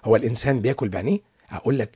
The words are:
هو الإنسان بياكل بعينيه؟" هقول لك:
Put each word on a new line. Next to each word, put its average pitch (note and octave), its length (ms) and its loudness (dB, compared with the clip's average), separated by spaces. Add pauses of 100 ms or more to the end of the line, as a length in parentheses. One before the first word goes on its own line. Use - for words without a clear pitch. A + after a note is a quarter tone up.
هو A2 100 6
الإنسان A#2+ 460 0
بياكل B2+ 280 -2
بعينيه؟" G#2+ 300 -2 (280)
هقول B2+ 320 -2
لك: A2 160 -2